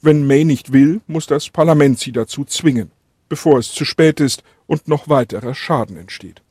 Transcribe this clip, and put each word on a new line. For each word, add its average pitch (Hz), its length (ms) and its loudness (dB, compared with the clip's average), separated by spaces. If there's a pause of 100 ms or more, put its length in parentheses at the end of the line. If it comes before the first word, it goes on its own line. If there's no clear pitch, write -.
Wenn 151 260 2
May 139 180 4
nicht 139 280 -2
will, 147 340 4
muss 160 200 -8
das 151 240 -4
Parlament 151 480 2
sie 131 140 -10
dazu 120 320 -6
zwingen, 127 460 -2 (380)
bevor 147 300 2
es - 140 -6
zu - 120 -8
spät 156 360 0
ist 139 220 -2 (240)
und 156 220 -4
noch - 200 -4
weiterer 123 460 -2
Schaden 135 420 -6
entsteht. 90 540 -20